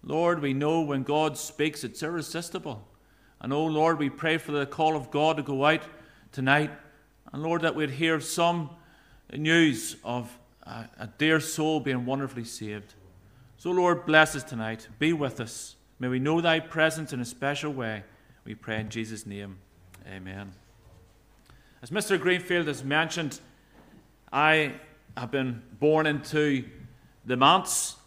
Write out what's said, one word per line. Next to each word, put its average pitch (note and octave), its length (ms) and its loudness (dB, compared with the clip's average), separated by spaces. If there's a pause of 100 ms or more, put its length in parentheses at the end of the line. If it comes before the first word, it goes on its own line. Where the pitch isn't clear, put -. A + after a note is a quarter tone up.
Lord, E3 380 0
we C#3 120 0
know D3+ 280 2
when C#3 220 -2
God D3 340 0
speaks, D3+ 460 -4
it's A#2+ 200 -10
irresistible. D#3+ 840 -8 (540)
And B2 100 -6
oh D3+ 140 0
Lord, D#3 340 2
we C#3+ 100 0
pray D#3+ 280 0
for D#3 140 -6
the C#3+ 140 0
call D#3 300 0
of C3+ 160 -6
God D3+ 260 4
to D3 60 -4
go C3+ 220 0
out D#3+ 180 4 (480)
tonight. C#3+ 400 2 (640)
And C#3+ 100 -8
Lord, E3 200 0
that E3 120 2
we'd D3+ 140 0
hear D#3 320 0
some E3+ 480 0 (640)
news D#3 720 4
of A#2+ 360 -6 (220)
a, A2+ 260 -14 (120)
a A2+ 80 -10 (100)
dear D#3 220 4
soul D#3 400 -2
being B2+ 260 -4
wonderfully B2+ 400 -4
saved. G#2 480 -12 (640)
So F3 140 -6
Lord, F3+ 340 4
bless D#3 300 6
us C3+ 80 -6
tonight. A2+ 440 -8 (120)
Be D#3+ 140 2
with C#3+ 260 -4
us. - 380 -12 (200)
May B2+ 120 -6
we B2+ 100 -2
know D3+ 220 2
thy E3 180 2
presence D#3+ 520 -2
in B2+ 100 -6
a A#2+ 40 -6
special C#3+ 460 -4
way. A2+ 320 -6 (400)
We G#2+ 120 -12
pray A2 260 -6
in G#2+ 80 -8
Jesus' A2 360 -8
name. G2+ 320 -12 (480)
Amen. F#2+ 460 -12 (1300)
As A#2+ 100 -12
Mister G3 260 0
Greenfield F3 500 2
has C3 160 -4
mentioned, D#3 560 -2 (960)
I D3+ 400 4 (420)
have A#2+ 160 -6
been B2+ 320 -2 (160)
born D#3 260 4
into D3 640 0 (560)
the B2 120 0
manse. D#3 580 4 (120)